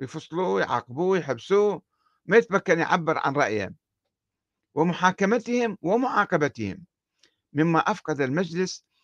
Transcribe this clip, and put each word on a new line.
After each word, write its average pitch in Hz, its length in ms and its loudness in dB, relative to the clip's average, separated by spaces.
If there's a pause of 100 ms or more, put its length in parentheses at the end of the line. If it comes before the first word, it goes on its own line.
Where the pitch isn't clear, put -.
يفصلوه، 175 600 -4
يعاقبوه، 139 580 -2
يحبسوه، 180 640 0 (440)
ما 185 100 4
يتمكن 190 420 4
يعبر 160 400 0
عن 139 160 -2
رأيه، 104 400 0 (1000)
ومحاكمتهم 202 1080 0
ومعاقبتهم، 165 1000 0 (680)
مما 160 260 2
أفقد 151 420 -2
المجلس 170 640 -4 (200)